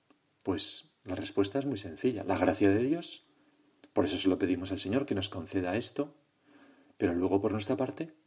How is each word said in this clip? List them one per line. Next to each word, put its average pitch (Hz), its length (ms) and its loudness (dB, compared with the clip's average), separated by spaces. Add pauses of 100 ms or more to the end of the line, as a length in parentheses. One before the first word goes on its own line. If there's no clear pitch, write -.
(440)
Pues - 480 -4 (140)
la 95 100 -6
respuesta 101 440 0
es 139 60 -2
muy 135 120 -4
sencilla, 104 480 -4
la 95 100 0
gracia 98 340 4
de 107 140 6
Dios. 160 440 -2 (680)
Por 90 120 4
eso 95 120 0
se 92 100 0
lo 92 120 4
pedimos 92 340 0
al 87 60 -4
Señor 123 260 -2
que - 100 -2
nos 95 140 -2
conceda 90 480 -4
esto, 143 380 -4 (840)
pero 90 160 2
luego 90 260 4
por 101 140 2
nuestra 107 240 0
parte, - 360 -4 (140)